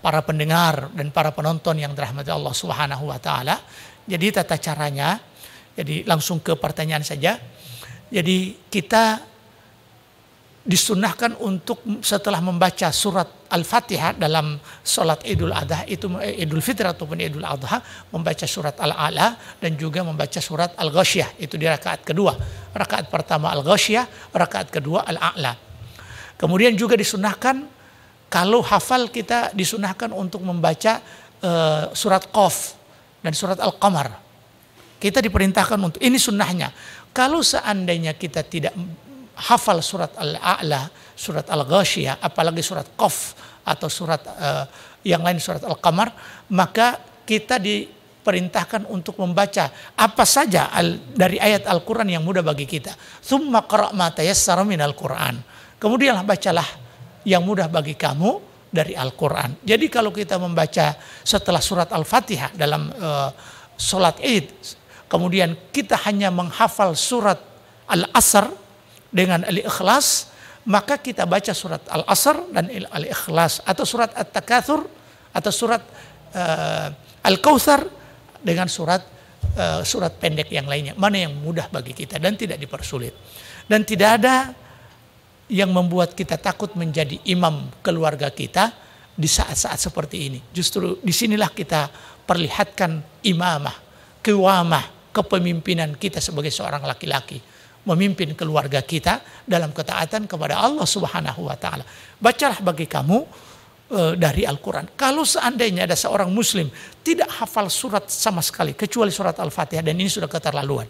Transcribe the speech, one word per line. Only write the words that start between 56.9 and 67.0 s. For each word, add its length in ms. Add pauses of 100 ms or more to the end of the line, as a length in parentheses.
yang 160
mudah 320
bagi 240
kamu 440 (280)
dari 240
Al-Quran. 720
Jadi 240
kalau 240
kita 240
membaca 600 (280)
setelah 400
surat 240
Al-Fatihah 640
dalam, 400
eh, 380 (500)
sholat 400
Id, 320 (560)
kemudian 480 (160)
kita 240 (120)
hanya 200
menghafal 680
surat 440 (480)